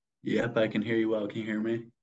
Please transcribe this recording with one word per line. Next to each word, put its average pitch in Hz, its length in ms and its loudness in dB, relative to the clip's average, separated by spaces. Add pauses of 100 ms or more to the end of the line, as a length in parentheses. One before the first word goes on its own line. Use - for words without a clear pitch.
(240)
Yep, 110 340 0
I 110 100 4
can 104 140 0
hear 113 160 0
you 110 120 2
well. 107 180 0
Can 110 120 -6
you 107 60 -6
hear 107 160 -2
me? 113 240 -2 (180)